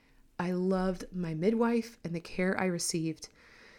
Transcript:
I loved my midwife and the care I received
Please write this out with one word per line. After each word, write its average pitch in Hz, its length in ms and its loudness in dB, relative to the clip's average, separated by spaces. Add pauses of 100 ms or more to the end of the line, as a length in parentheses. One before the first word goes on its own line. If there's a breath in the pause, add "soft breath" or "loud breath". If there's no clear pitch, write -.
(400 soft breath)
I 180 140 0
loved 185 600 0
my 165 220 -4
midwife 226 680 2
and 170 120 -4
the 170 40 -4
care 185 400 0
I 190 60 2
received 165 640 -2 (500 loud breath)